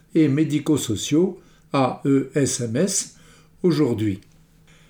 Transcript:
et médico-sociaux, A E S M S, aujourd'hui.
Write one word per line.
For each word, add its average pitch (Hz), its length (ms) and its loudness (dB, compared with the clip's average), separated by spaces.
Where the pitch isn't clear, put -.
et 156 140 4
médico-sociaux, 147 1080 0
A 135 320 -2
E 135 320 2
S 135 240 0
M 117 160 -4
S, - 400 -2
aujourd'hui. 117 560 0